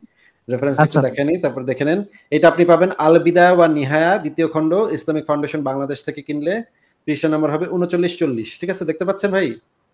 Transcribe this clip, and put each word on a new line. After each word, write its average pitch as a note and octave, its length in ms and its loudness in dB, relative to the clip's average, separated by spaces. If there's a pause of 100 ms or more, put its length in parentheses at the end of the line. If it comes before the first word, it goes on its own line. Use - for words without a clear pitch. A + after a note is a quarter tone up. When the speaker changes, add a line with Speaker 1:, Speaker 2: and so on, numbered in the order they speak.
(520)
Speaker 1:
রেফারেন্সটা C#3 320 0
একটু D#3 160 2
Speaker 2:
আচ্ছা। C3 100 0
Speaker 1:
দেখে C#3 140 -4
নিই, E3 140 0
তারপর C3 260 -4
দেখে C3 220 -4
নেন। F#3 180 0 (280)
এটা D#3 160 4
আপনি E3+ 180 4
পাবেন E3+ 320 4
আল D#3+ 220 4
বিদায়া F3 320 4
ওয়া F3 160 6
নিহায়া D#3 500 2
দ্বিতীয় D#3 300 -4
খণ্ড D#3+ 280 -2 (160)
ইসলামিক D#3 340 -4
ফাউন্ডেশন D3 380 -2
বাংলাদেশ C#3 400 -6
থেকে D3 180 -10
কিনলে D#3+ 420 -6 (420)
পৃষ্ঠা D3+ 240 -2
নাম্বার D#3 220 0
হবে D#3+ 180 -4
ঊনচল্লিশ F3 480 -2
চল্লিশ। A#2+ 440 -4
ঠিক F3 80 -6
আছে, F3+ 160 -8
দেখতে D#3+ 200 -4
পাচ্ছেন G3 260 -2
ভাই? F3+ 240 -2 (380)